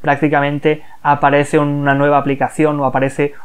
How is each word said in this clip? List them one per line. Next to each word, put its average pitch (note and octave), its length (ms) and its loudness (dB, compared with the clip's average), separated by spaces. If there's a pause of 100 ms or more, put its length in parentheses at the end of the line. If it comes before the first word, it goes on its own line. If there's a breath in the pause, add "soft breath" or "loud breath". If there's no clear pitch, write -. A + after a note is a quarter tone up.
prácticamente D3 840 0 (180 loud breath)
aparece C#3+ 580 2
una C#3+ 340 0
nueva C#3+ 240 2
aplicación C#3 640 0
o C3+ 40 -2
aparece C3+ 600 -2